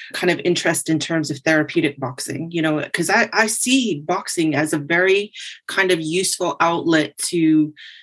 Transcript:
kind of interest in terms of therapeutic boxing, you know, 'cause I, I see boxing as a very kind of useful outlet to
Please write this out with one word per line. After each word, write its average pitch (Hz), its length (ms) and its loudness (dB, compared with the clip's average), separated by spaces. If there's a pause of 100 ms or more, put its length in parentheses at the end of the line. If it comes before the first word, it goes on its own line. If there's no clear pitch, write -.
(140)
kind 180 180 2
of 143 120 -2
interest 170 440 0
in 160 100 2
terms 156 320 -2
of 135 80 -4
therapeutic 156 600 0
boxing, 139 500 -6
you 170 100 -2
know, 151 320 0
'cause 170 160 -2
I, 214 240 2
I 220 140 -4
see 220 540 0
boxing 156 560 -2
as 151 160 0
a 165 60 0
very 185 540 2 (360)
kind 185 240 2
of 170 80 2
useful 175 600 -2
outlet 165 560 2 (120)
to 156 440 4 (300)